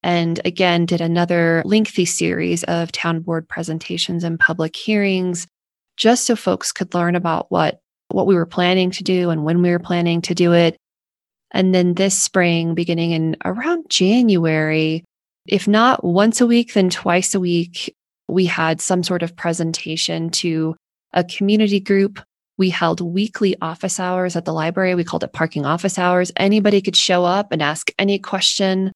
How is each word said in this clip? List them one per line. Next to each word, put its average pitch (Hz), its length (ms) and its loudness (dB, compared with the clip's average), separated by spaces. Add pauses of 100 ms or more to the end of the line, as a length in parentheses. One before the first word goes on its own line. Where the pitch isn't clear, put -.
And 170 400 0
again, 175 420 0
did 170 140 -2
another 170 640 0
lengthy 208 400 0
series 170 600 -2
of 170 260 -4
town 165 300 -4
board 165 260 -6
presentations 170 800 -6
and 165 120 -4
public 160 380 -2
hearings, 185 720 -2 (480)
just 233 300 2
so 233 100 2
folks - 380 -4
could - 200 -8
learn 175 220 0
about 175 340 -4
what, 165 300 0 (300)
what - 180 0
we 196 80 6
were 165 100 2
planning 180 460 0
to 185 140 -10
do 180 240 0
and 160 160 -2
when 170 160 2
we 175 100 4
were 175 80 0
planning 170 440 -2
to 175 120 -4
do 175 160 4
it. 170 240 4 (760)
And 185 220 2
then 180 200 4
this 196 260 0
spring, 170 560 0
beginning 170 360 -2
in 160 340 0
around 311 440 -4
January, 165 1160 2 (420)
if 202 220 0
not 226 340 4
once 196 380 2
a 240 60 4
week, 233 260 2
then 190 160 4
twice 180 440 -2
a 196 60 0
week, 175 560 -4 (320)
we 185 180 2
had 165 360 -2
some 180 220 0
sort 175 200 -2
of 170 140 -8
presentation 165 920 -4
to 160 460 -2 (380)
a 180 100 2
community 202 560 2
group. 196 400 0 (400)
We 190 100 2
held 170 320 -2
weekly 190 600 -2
office 170 380 -6
hours 185 360 -2
at 170 100 -4
the 160 80 -4
library. 165 400 0
We 175 120 0
called 170 180 -4
it - 100 -10
parking 156 320 -2
office 170 320 -2
hours. 180 380 2
Anybody 202 460 2
could 196 140 -2
show 180 280 2
up 196 280 0
and 156 120 -2
ask 147 340 -2
any 202 220 0
question. 190 760 -2